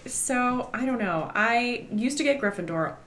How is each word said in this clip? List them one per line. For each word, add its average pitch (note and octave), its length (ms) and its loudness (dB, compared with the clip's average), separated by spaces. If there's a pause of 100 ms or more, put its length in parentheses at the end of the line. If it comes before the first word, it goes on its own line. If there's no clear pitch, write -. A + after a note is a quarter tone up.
so, B3 680 0
I B3 100 -2
don't B3+ 140 0
know. E3 340 -2
I A#3 580 2
used B3+ 280 0
to D#4+ 40 0
get C#4 160 4
Gryffindor E3 560 -2 (120)